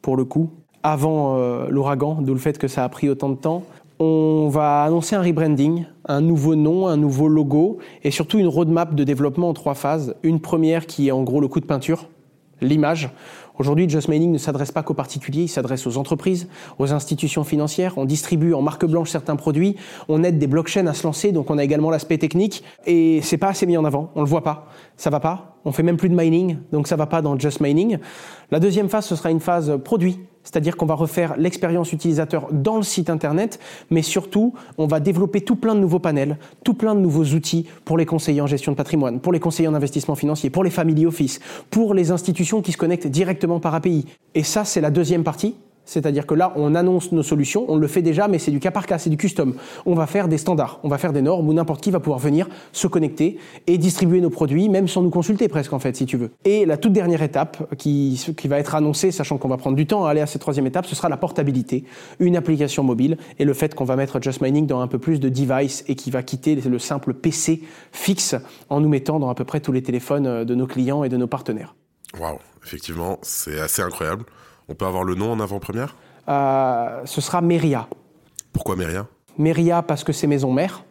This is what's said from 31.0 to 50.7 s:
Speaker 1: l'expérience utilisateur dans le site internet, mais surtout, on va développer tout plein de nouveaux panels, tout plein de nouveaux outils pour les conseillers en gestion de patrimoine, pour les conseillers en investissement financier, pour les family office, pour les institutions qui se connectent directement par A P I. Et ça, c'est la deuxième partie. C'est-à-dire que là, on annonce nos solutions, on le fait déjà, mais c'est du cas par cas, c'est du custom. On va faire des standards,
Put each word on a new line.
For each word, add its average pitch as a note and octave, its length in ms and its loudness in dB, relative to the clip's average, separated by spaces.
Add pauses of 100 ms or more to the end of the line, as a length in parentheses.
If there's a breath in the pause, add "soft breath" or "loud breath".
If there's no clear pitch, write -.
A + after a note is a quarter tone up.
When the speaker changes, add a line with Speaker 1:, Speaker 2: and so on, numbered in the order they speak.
Speaker 1:
l'expérience E3+ 540 0
utilisateur D#3 600 -2
dans G3+ 240 2
le G#3+ 60 0
site F3 260 -2
internet, E3 500 -2 (300 loud breath)
mais E3 120 4
surtout, G#3 520 0 (240 loud breath)
on D#3 100 0
va D#3 140 2
développer F#3+ 400 2
tout G#3 160 0
plein A3 180 0
de G3+ 60 4
nouveaux F3 180 2
panels, D3+ 380 0 (260 loud breath)
tout A3+ 120 2
plein A3 200 2
de G3+ 60 4
nouveaux D#3+ 240 4
outils D#3+ 420 0 (160 loud breath)
pour D#3+ 140 0
les E3 80 4
conseillers D#3 340 0
en C#3+ 80 0
gestion C#3+ 240 0
de C3 60 -2
patrimoine, B2+ 420 -2
pour F3+ 140 0
les D#3+ 80 0
conseillers E3 260 0
en D#3 80 0
investissement C#3+ 400 -2
financier, D3 340 -2
pour F3+ 140 0
les F#3 60 2
family D#3+ 360 2
office, D#3+ 360 -2 (280 loud breath)
pour G#3+ 240 2
les F3 180 2
institutions F3+ 500 0
qui F3 100 -4
se - 60 -4
connectent E3+ 300 0
directement E3+ 520 0
par D#3+ 160 -2
A D#3+ 60 0
P F#3 80 0
I. D#3 160 0 (280 loud breath)
Et D#3 100 2
ça, G#3+ 200 0
c'est G3 160 -2
la D3+ 120 2
deuxième E3 340 2
partie. G3+ 320 -2 (280)
C'est-à-dire D3 420 -2
que D#3 80 2
là, F3+ 200 2
on D3+ 200 2
annonce F3+ 360 2
nos D#3+ 120 2
solutions, D3+ 440 0
on D#3 80 0
le D3+ 120 4
fait E3 160 0
déjà, E3 240 2
mais F#3+ 100 2
c'est D3+ 140 0
du C#3+ 80 0
cas F#3 100 0
par F#3 160 -4
cas, E3+ 140 0
c'est E3+ 100 -2
du D#3 80 2
custom. D3 380 0 (320 loud breath)
On F3+ 80 4
va D#3+ 100 2
faire G3 220 0
des D#3 100 2
standards, D3 460 -2